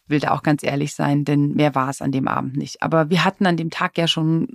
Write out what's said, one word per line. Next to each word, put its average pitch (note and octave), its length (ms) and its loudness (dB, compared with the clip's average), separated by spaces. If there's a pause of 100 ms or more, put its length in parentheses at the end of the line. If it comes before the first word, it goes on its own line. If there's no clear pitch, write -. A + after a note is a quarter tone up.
will D3 140 0
da D3 120 0
auch C#3+ 100 -2
ganz D3 200 2
ehrlich C#3+ 320 -2
sein, C#3+ 300 0
denn D3 300 2
mehr D3 200 2
war C3 140 0
es - 140 -8
an C#3 100 -2
dem C3 160 0
Abend C3+ 260 -2
nicht. C#3+ 280 -6
Aber D#3 260 2
wir E3 160 2
hatten F#3+ 220 0
an F3 100 2
dem E3 140 -4
Tag - 260 -4
ja E3 100 2
schon D#3+ 480 2